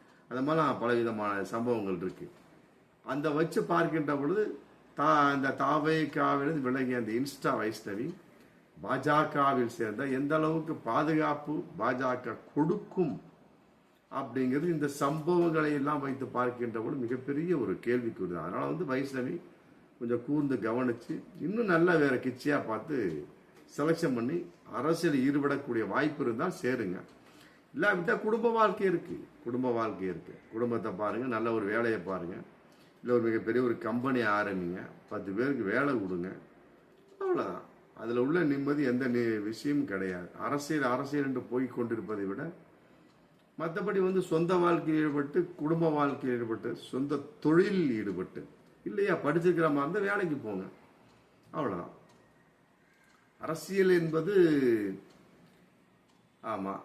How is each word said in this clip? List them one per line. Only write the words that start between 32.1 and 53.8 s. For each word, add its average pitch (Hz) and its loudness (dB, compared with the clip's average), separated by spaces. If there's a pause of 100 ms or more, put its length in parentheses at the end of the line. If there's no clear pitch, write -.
பாருங்க, 90 -6 (640)
இல்ல 117 -4
ஒரு 113 4
மிகப்பெரிய 113 0
ஒரு 117 2 (120)
கம்பெனி 123 0 (140)
ஆரம்பிங்க, 95 -2 (300)
பத்து 98 -6
பேருக்கு 123 0
வேலை 139 2 (100)
கொடுங்க, 90 -4 (880)
அவ்வளவுதான். 330 -2 (340)
அதுல 120 0
உள்ள 160 2 (120)
நிம்மதி 143 0 (100)
எந்த 127 0 (100)
நி-, 113 0
விஷயமும் 143 -2
கிடையாது. 92 -4 (180)
அரசியல், 143 -2
அரசியல் 139 -2
என்று 123 -2 (100)
போய் 127 0 (100)
கொண்டிருப்பதை 107 -4
விட 98 -6 (1160)
மத்தபடி 190 -2
வந்து 185 2 (120)
சொந்த 170 2
வாழ்க்கையில் 160 4
ஈடுபட்டு, 143 0 (220)
குடும்ப 165 2
வாழ்க்கையில் 135 0
ஈடுபட்டு, 113 -4 (200)
சொந்த 143 -2 (220)
தொழிலில் 170 6
ஈடுபட்டு, 92 -4 (440)
இல்லையா 202 2 (100)
படிச்சிருக்கிற 160 4
மாதிரி 143 2
இருந்தா 196 0
வேலைக்கு 190 0
போங்க, 98 -6 (800)
அவ்வளவுதான். 101 -6 (1500)
அரசியல் 185 2